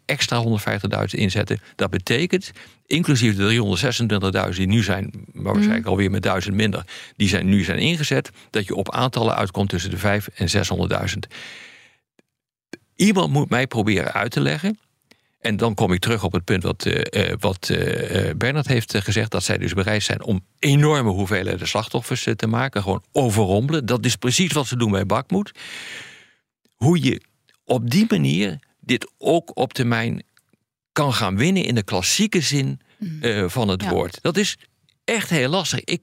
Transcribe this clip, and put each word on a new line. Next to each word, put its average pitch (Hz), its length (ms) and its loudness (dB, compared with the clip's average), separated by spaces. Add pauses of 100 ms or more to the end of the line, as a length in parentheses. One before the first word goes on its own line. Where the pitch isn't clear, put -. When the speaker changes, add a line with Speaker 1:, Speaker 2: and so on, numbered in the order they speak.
Speaker 1:
extra 139 340 -2
honderdvijftigduizend 104 840 -2
inzetten. 101 380 0 (160)
Dat 98 140 -2
betekent, 143 600 -2 (360)
inclusief 123 500 4
de 98 80 2
driehonderdzesentwintigduizend 98 1200 0
die 104 80 4
nu 113 60 6
zijn, 95 280 -2 (220)
maar - 120 -10
waarschijnlijk 208 380 2
Speaker 2:
Mhm. - 80 -4
Speaker 1:
alweer 95 200 2
met 98 120 0
duizend 98 320 -2
minder, 98 300 0 (320)
die 208 120 2
zijn, 95 200 2
nu 98 160 6
zijn 87 140 -2
ingezet, 151 520 0 (200)
dat 107 160 -2
je - 80 -4
op 95 180 -4
aantallen 120 440 0
uitkomt 101 320 0
tussen 92 220 -4
de 90 80 -6
vijf 104 360 0
en 87 140 -2
zeshonderdduizend. 92 800 -2 (1700)
Iemand 180 360 4
moet 139 180 2
mij 127 160 2
proberen 101 460 0
uit 107 180 -2
te 143 100 -2
leggen. 151 380 0 (640)
En 107 160 -2
dan 113 180 2
kom 98 180 2
ik 90 80 2
terug 113 240 0
op 90 80 -2
het 87 120 -2
punt 92 180 0
wat, 90 240 -4
eh, 90 440 0
eh, 87 80 -4
wat, 95 320 -2
eh, 90 580 0
eh, 78 80 -4
Bernard 131 300 0
heeft, 120 280 0
eh, 104 80 0
gezegd: 107 280 0
dat 92 140 -2
zij 98 140 0
dus 92 140 -2
bereid 101 300 0
zijn - 220 -2
om 95 160 0 (180)
enorme 147 520 4
hoeveelheden 92 580 -2
slachtoffers, - 580 -2
eh, 117 80 0
te 113 120 -2
maken, 117 360 0
gewoon 95 200 -2 (100)
overrompelen. 113 760 2
Dat 113 180 0
is 123 120 0
precies 135 360 0
wat 143 140 0
ze 123 100 -4
doen 117 140 2
bij 98 160 0
Bakhmut. 139 440 -2 (1300)
Hoe 156 280 4
je 127 180 0 (420)
op 120 260 0
die 202 180 4
manier 147 500 0 (220)
dit - 380 -2
ook 165 380 0
op - 160 -2
termijn 120 500 -2 (720)
kan 143 220 2
gaan 95 220 0
winnen 170 280 2
in 123 100 0
de 110 80 2
klassieke 180 580 0
zin, 135 400 -2 (180)
Speaker 2:
Mhm. 160 260 -10
Speaker 1:
eh, 104 240 0
van 110 200 0
het 95 140 0
Speaker 2:
Ja. 190 80 -2
Speaker 1:
woord. - 320 -2
Dat 175 140 -2
is 208 200 0 (480)
echt 214 260 -4
heel 135 180 2
lastig. 170 360 -2
Ik - 180 -4